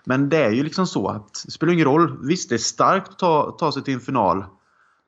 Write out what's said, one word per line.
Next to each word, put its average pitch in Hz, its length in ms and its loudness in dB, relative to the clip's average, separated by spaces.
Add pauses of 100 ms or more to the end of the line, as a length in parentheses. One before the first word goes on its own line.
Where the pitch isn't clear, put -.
Men 139 240 2
det 160 140 2
är 107 80 2
ju 127 120 2
liksom 160 240 -2
så 101 200 -2
att 104 380 -8
det - 60 -14
spelar 165 220 0
ingen 160 120 2
roll. 135 420 2
Visst, 180 220 -2
det 117 60 0
är - 20 2
starkt 165 520 0
att - 100 -18
ta, 156 320 0
ta 156 200 -2
sig 127 120 -6
till 139 100 -2
en 123 60 -4
final, 101 460 0 (640)